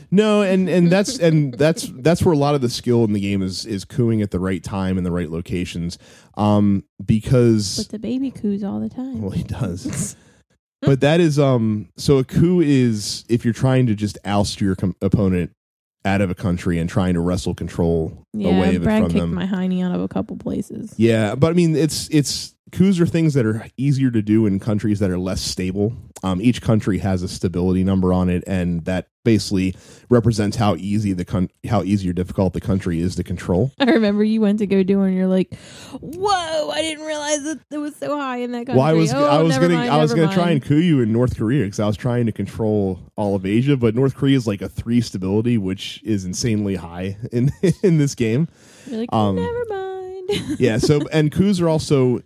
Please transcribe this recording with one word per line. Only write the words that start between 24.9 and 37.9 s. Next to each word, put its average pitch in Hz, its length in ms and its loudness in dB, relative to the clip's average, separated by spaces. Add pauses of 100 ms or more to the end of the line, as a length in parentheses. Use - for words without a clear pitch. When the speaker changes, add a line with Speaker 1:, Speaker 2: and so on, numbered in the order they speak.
Speaker 1:
that 98 120 0
are 90 80 -2
less 92 220 -4
stable. 98 560 -4 (280)
Um, 92 180 0
each 120 180 2
country 107 380 0
has 92 240 -2
a 92 60 -6
stability 92 560 0
number 92 280 2
on 92 160 2
it, 90 180 0
and 87 400 -2
that 92 200 -4 (180)
basically 101 500 0 (360)
represents 110 460 2
how 104 200 2
easy 101 360 -2
the 87 120 -4
coun-, 90 240 -2 (200)
how 98 160 2
easy 95 260 0
or - 20 -2
difficult 90 420 -2
the 90 60 -4
country 92 400 -2
is 90 160 -2
to 90 80 -4
control. 92 520 -2
Speaker 2:
<laughs> - 20 -20
I 277 60 0
remember 214 400 2
you 220 160 0
went 208 180 2
to 214 80 -2
go 190 160 2
do, 196 200 2
and 190 140 0
you're 185 120 0
like, 185 260 0 (460)
"Whoa, 320 720 -2
I 294 120 -2
didn't 311 240 -6
realize 302 380 -4
that 311 160 -6 (100)
it 294 80 -8
was 294 180 -8